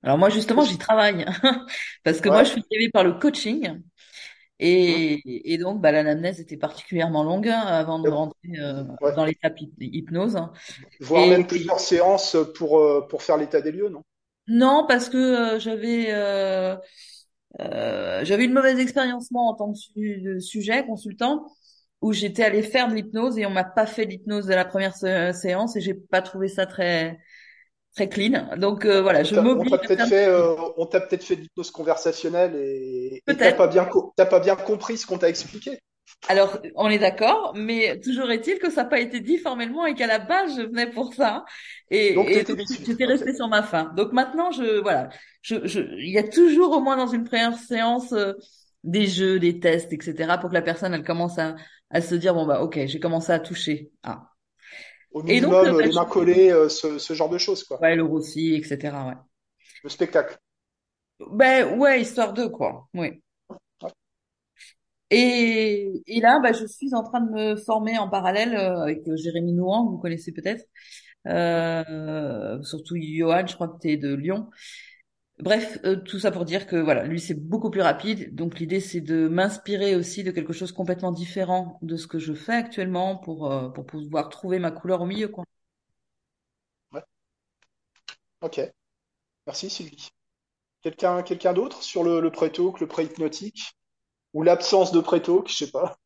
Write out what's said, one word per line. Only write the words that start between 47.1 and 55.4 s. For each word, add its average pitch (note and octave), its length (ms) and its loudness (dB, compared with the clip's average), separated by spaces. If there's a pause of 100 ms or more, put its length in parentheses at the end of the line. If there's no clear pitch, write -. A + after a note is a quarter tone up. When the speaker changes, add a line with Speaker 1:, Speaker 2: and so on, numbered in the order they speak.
Speaker 1:
première A#3 340 0
séance, A#3+ 560 -2
euh, G3+ 200 0 (500)
des G3 240 0
jeux, F#3+ 320 2
des E3+ 200 2
tests, E3 340 0
et D3+ 60 -8
cetera, E3 380 -2
pour F3+ 120 -6
que F3 40 -8
la E3+ 80 2
personne, E3+ 320 -4
elle D3+ 100 -6
commence E3+ 360 -4
à, D#3+ 160 -4 (340)
à E3+ 120 0
se E3+ 120 -4
dire, « F3 220 2
Bon, E3 100 0
bah, C#3+ 160 0
ok, D#3 240 -4
j'ai C#3 140 -8
commencé E3 320 -2
à E3 80 2
toucher. » D#3+ 520 -8 (120)
Ah. - 260 -12 (840)
Speaker 2:
Au D#3 140 -8
Speaker 1:
Et A3 160 4